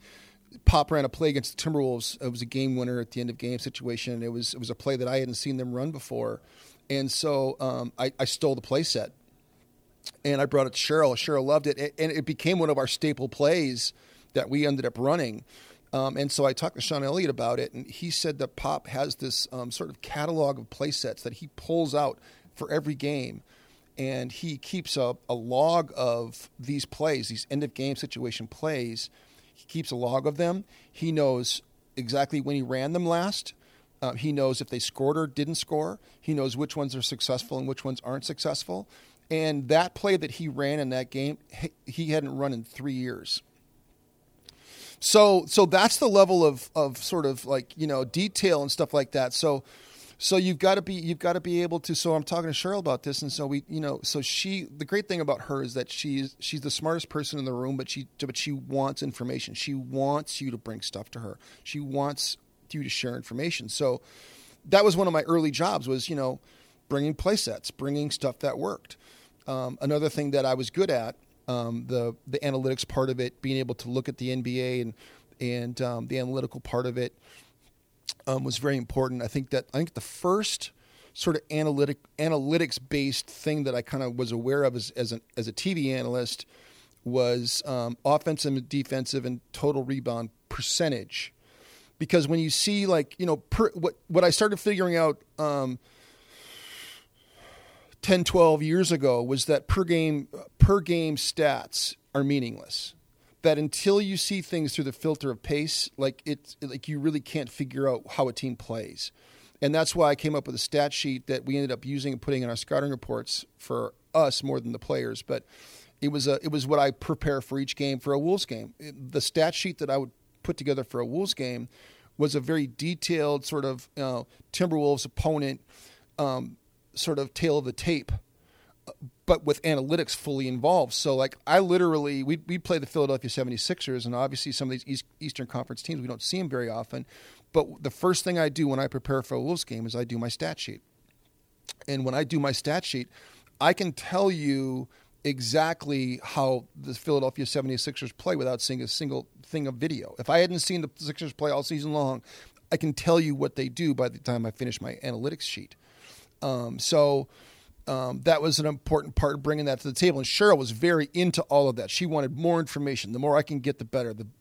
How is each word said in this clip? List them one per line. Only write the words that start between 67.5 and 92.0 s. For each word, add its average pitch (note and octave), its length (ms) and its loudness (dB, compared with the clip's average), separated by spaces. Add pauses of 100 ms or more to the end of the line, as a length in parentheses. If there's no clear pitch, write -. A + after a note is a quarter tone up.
bringing C#3+ 400 -4
stuff - 280 -4
that C3 200 -2
worked. - 380 -6 (500)
Um, C3 340 -4
another D3 260 2
thing D3 240 0
that C3+ 140 4
I C3 80 4
was B2+ 160 -2
good F#3 220 0
at, A#2+ 240 -2 (320)
um, A#2 400 -4
the, A#2+ 280 -2 (120)
the C#3 120 -4
analytics C3 480 0
part C3 220 0
of B2+ 100 -2
it, B2 220 -4
being C3+ 160 -2
able B2+ 180 -2
to - 140 -12
look B2+ 180 -2
at C3 120 -8
the B2+ 120 -4
N B2+ 100 -2
B B2 200 -4
A B2+ 200 -2
and, A2+ 120 -6 (480)
and, A#2+ 400 -4
um, A#2+ 260 -4
the C3 120 -2
analytical B2+ 420 -4
part B2 240 -2
of B2 120 -2
it, B2 200 -4 (1080)
um, C3+ 160 0
was B2+ 140 -2
very C#3 200 2
important. B2+ 440 -2
I A#2 60 -4
think C3 220 -4
that, C3 240 0
I C3 40 -2
think E3 180 -2
the - 40 -4
first - 720 -2 (420)
sort - 220 0
of D3+ 140 -2
analytic, D3 480 2 (220)
analytics-based D3 1080 0
thing D3+ 360 -2
that C3 120 -2
I A#2+ 60 0
kinda C3+ 280 -4
was A#2+ 220 -4
aware B2+ 320 2
of B2+ 120 2
as, A2+ 160 -6
as A2+ 200 -4
an, A#2 100 -8 (140)
as A2+ 120 -4
a A2+ 40 -6
T F#3+ 220 -2
V C#3+ 180 0
analyst B2 540 -4 (580)
was, B2 640 2
um, B2 400 -4
offensive D3+ 500 2
and B2+ 140 -4
defensive C3+ 560 -2
and B2+ 160 -6 (100)
total C#3+ 320 0
rebound B2 460 -4 (180)
percentage. - 880 -2 (640)
Because D#3 300 4